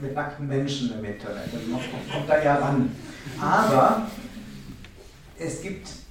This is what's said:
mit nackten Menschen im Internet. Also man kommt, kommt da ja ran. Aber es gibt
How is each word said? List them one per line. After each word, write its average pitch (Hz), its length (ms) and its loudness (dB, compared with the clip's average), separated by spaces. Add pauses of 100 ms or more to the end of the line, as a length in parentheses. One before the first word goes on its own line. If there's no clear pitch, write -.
mit 139 120 -4
nackten 143 360 -4
Menschen 135 500 0
im 107 60 -6
Internet. 104 480 -6
Also 113 180 -6
man - 80 -2
kommt, - 320 -8
kommt 147 180 -2
da 151 140 6
ja 143 120 6
ran. 143 360 2 (480)
Aber 220 600 6 (1400)
es - 220 -4
gibt 190 260 -8 (240)